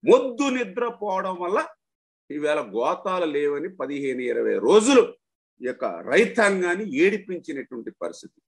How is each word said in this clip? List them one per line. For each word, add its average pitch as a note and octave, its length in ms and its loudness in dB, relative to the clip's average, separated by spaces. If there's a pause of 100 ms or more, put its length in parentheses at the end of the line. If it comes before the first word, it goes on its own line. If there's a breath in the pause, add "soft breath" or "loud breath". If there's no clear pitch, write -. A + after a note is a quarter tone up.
మొద్దు B3+ 400 4 (120)
నిద్రపోవడం G3 880 -4
వల్ల F#3+ 140 0 (720)
ఈవేళ D3 300 -2 (160)
గోతాలు F3 500 -2 (100)
లేవని D3 320 -2 (120)
పదిహేను, C3+ 420 -6 (100)
ఇరవై A2+ 240 0 (100)
రోజులు A3 360 6 (580)
ఈ B2 80 -8
యొక్క - 160 -8 (260)
రైతాంగాన్ని G3 760 2 (160)
ఏడిపించినటువంటి D#3+ 880 -4 (120)
పరిస్థితి. - 460 -12